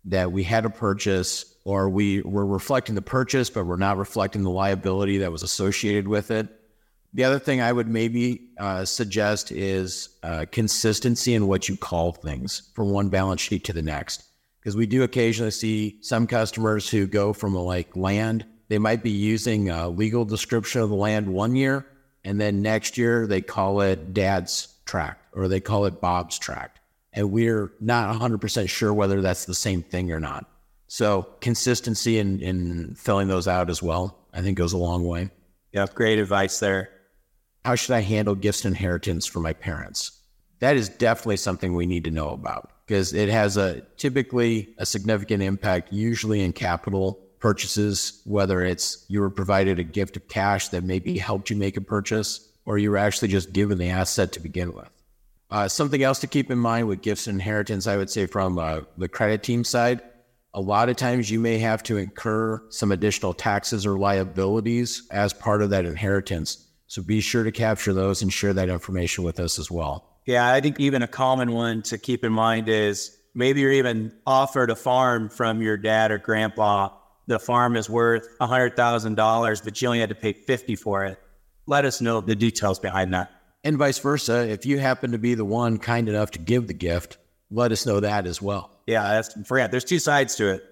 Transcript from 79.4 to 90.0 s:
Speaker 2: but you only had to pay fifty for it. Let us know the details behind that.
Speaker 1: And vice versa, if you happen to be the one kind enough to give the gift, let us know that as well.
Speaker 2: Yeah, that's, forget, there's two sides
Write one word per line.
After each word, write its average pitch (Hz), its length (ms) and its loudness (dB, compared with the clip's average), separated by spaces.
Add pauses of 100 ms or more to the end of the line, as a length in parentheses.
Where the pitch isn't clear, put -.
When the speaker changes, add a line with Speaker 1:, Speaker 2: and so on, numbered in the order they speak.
Speaker 2:
but 107 220 -8
you 123 60 0
only 117 140 2
had 107 80 0
to 107 60 -6
pay 107 180 -2
fifty - 420 -2
for 98 280 -2
it. 95 140 -6 (480)
Let 143 180 4
us 131 160 0
know 113 220 2
the 107 140 0
details 104 420 2
behind 92 380 -2
that. 90 160 -2 (320)
Speaker 1:
And 151 140 0
vice 139 200 2
versa, 120 500 0
if 107 180 -6
you 139 120 2
happen 131 360 0
to 117 40 -2
be 117 160 2
the 110 120 0
one 113 340 0
kind 117 280 0
enough 107 240 0
to - 80 -12
give 110 280 0
the - 60 -8
gift, 87 440 -4 (320)
let 117 220 2
us 110 160 -2
know 101 140 2
that 101 260 0
as 85 120 -6
well. 98 300 -6 (160)
Speaker 2:
Yeah, 110 180 2
that's, 107 300 0 (140)
forget, 127 240 2
there's 123 140 -2
two 175 140 0
sides 143 360 2